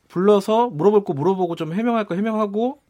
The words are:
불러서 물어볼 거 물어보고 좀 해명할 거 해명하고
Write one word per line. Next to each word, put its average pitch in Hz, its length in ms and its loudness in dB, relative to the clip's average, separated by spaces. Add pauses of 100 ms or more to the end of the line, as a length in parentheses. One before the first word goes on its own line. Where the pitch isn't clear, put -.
불러서 208 600 2
물어볼 202 340 2
거 190 80 -6
물어보고 170 420 -2
좀 160 180 -6
해명할 226 320 -2
거 170 120 -6
해명하고 220 720 -2